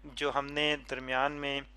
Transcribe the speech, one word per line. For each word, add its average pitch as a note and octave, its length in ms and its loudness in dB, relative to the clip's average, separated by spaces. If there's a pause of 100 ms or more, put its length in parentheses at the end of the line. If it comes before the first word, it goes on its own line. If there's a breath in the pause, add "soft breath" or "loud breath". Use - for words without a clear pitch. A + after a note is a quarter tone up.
जो C#3+ 260 0
हमने D3 440 2
दरमियान C3 560 0
में C#3+ 300 -4 (160)